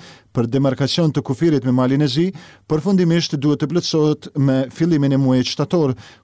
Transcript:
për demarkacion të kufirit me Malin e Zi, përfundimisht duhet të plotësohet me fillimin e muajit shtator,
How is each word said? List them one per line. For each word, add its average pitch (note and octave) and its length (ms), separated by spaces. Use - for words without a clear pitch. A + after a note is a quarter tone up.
për A#2 160
demarkacion C3+ 640
të C#3+ 100
kufirit C#3 400
me B2+ 80
Malin C3 300
e D3 80
Zi, D#3+ 160
përfundimisht E3 720
duhet D3 240
të C#3 80
plotësohet D3+ 640
me C3+ 220
fillimin C#3+ 460
e C3+ 80
muajit B2+ 320
shtator, D3 400